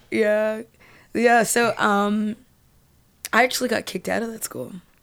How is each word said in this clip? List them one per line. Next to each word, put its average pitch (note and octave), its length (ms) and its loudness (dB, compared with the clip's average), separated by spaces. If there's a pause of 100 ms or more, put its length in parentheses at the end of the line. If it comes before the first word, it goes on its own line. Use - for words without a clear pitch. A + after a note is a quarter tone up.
(120)
Yeah. G#3+ 500 0 (520)
Yeah, A#3 280 6
so, A#3 360 2
um, G#3 580 0 (960)
I A3 100 4
actually B3+ 280 0
got G#3+ 160 -4
kicked - 220 -8
out F#3+ 140 0
of A3+ 80 -8
that A3+ 140 -12
school. - 280 -10 (300)